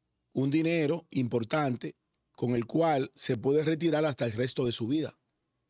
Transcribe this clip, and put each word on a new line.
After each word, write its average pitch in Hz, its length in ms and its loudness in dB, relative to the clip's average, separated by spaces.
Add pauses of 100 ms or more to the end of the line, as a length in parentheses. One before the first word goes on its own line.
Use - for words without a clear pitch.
(320)
un 135 180 0
dinero 160 600 0
importante 123 840 -2 (380)
con 120 240 0
el 117 100 0
cual 156 480 2
se - 220 -4
puede 139 260 2
retirar 156 420 0
hasta 143 220 -2
el 113 60 -2
resto 123 340 -2
de 120 60 0
su 113 160 -4
vida. 147 280 -2 (540)